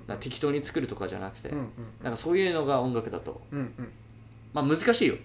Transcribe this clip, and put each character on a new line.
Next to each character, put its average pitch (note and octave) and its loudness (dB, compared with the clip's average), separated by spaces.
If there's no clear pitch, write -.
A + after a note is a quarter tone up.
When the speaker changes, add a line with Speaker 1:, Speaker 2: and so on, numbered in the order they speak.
Speaker 1:
だ - -18
か A2 -6
ら G2 -6
適 - -6
当 D3 4
に C#3+ 2
作 C#3+ -2
る A#2+ -2
と G#2+ -6
か F#2+ -4
じ F2+ -6
ゃ F#2+ -6
な F#2+ -6
く - -16
て、 - -8
Speaker 2:
う D3 -4
ん - -2
う C#3 -2
ん - -4
う - -6
ん。 A2 -8
Speaker 1:
な D#3 -2
ん D#3 -2
か D3+ -4
そ D#3+ 0
う F3+ 6
い F#3+ 4
う - 0
の D#3 2
が C3+ 4
音 B2+ 2
楽 A2 0
だ F#2 -4
と。 - -10
Speaker 2:
う D3 -6
ん C#3+ -2
う - -2
ん。 A2+ -10
Speaker 1:
ま C#3+ 0
あ、 C#3 4
難 D3 6
し - 4
い - 8
よ。 - 4